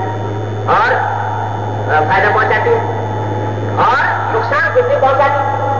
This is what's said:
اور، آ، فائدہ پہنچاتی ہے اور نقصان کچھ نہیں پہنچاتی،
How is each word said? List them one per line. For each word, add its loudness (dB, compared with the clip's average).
اور، 2
آ، 4
فائدہ 2
پہنچاتی 2
ہے 4
اور 2
نقصان 0
کچھ 4
نہیں 2
پہنچاتی، 2